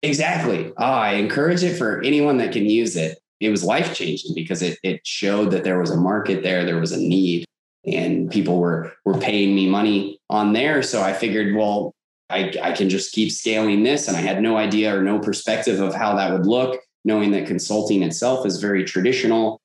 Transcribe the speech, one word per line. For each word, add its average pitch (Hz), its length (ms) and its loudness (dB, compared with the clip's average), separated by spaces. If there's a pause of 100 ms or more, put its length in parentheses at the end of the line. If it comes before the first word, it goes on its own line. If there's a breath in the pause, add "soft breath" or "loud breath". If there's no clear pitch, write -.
Exactly. 143 760 -2
Oh, 117 60 -2
I 117 300 2
encourage 143 500 0
it 170 120 0
for 110 260 -2
anyone 143 360 2
that 113 140 -2
can 107 120 0
use 107 320 2
it. 80 220 -4 (220)
It 107 100 0
was 95 140 0
life-changing 107 720 -2
because 82 280 -4
it, 85 200 -4
it 92 220 -2
showed 101 460 0
that 90 140 0
there 90 160 0
was 85 100 0
a 82 60 0
market 92 460 0
there, 90 220 0
there 85 140 -2
was 82 140 -2
a - 40 -4
need, 87 480 0 (400)
and 87 460 -2
people 90 300 2
were, 82 320 -2 (120)
were 95 140 2
paying 101 360 2
me 95 140 4
money 101 500 0 (120)
on 104 220 2
there. 139 300 2
So - 200 -2
I 95 100 0
figured, 101 440 0
well, 104 360 0 (380)
I, 95 320 -2
I 87 100 -2
can 98 160 0
just 95 240 -2
keep 104 200 0
scaling 107 500 0
this. 139 240 2
And 92 100 -2
I 85 40 -2
had 98 200 -2
no 113 160 2
idea 107 400 2
or 95 60 2
no 101 160 0
perspective 104 600 -2
of 95 120 -2
how 104 220 -2
that 98 180 0
would 92 140 0
look, 127 340 0 (240)
knowing 104 280 2
that 98 140 -2
consulting 101 580 0
itself 120 420 0
is 90 140 -2
very 98 240 0
traditional 113 800 0